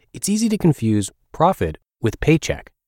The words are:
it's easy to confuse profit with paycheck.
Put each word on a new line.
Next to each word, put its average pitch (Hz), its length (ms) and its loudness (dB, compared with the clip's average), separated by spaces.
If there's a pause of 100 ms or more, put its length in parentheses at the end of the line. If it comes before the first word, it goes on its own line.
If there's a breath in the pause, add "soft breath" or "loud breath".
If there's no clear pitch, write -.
(120)
it's - 160 -8
easy 214 220 0
to 208 80 -2
confuse 110 520 0 (220)
profit 101 460 0 (240)
with - 180 -4
paycheck. - 540 0 (140)